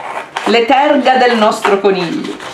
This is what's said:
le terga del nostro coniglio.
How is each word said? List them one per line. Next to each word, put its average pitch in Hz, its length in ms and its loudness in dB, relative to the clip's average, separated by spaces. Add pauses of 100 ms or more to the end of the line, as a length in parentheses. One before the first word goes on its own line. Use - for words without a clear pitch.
(460)
le 226 200 2
terga 262 500 2
del 240 220 2
nostro 208 420 0
coniglio. 180 560 -2 (180)